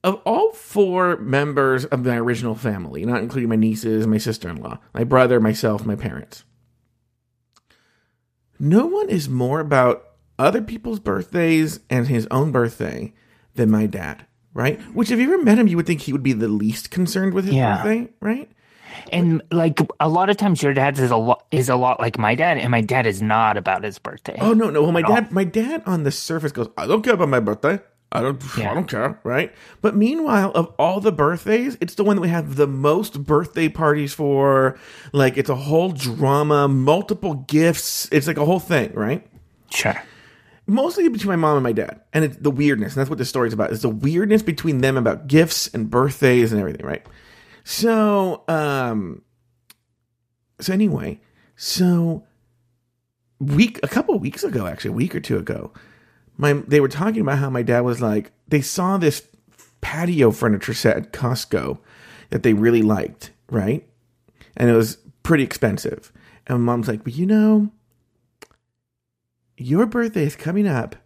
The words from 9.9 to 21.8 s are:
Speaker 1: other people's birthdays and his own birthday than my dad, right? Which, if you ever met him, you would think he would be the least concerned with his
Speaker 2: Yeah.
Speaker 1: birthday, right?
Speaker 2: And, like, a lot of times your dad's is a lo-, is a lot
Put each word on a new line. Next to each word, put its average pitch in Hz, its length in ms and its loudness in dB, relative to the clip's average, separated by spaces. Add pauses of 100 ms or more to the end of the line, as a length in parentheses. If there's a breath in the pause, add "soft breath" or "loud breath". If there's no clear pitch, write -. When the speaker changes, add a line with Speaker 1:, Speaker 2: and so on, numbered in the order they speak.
Speaker 1:
other 180 220 2
people's 220 400 -8
birthdays 170 880 0
and 123 200 0
his 120 220 0
own 143 220 0
birthday 117 600 -4 (420 soft breath)
than 113 160 2
my 107 160 2
dad, 90 400 -8 (260)
right? 135 280 -4 (140)
Which, 233 160 -2
if 240 80 0
you 262 140 2
ever 381 100 0
met 226 160 6
him, 233 100 4
you 175 80 2
would 170 100 0
think 160 160 -2
he 143 100 -6
would 135 100 -2
be 135 120 0
the 110 140 -2
least 107 420 -4
concerned 185 440 -2
with 185 120 -2
his 190 80 0
Speaker 2:
Yeah. 131 280 2
Speaker 1:
birthday, 226 380 -2
right? 233 300 -6 (640 loud breath)
Speaker 2:
And, 170 300 2 (100)
like, 165 280 2 (200)
a 151 80 4
lot 175 220 2
of 202 60 2
times 196 260 2
your 143 120 2
dad's 139 240 2
is 127 120 2
a 120 60 4
lo-, 113 340 2
is 131 180 0
a 127 80 2
lot 127 240 0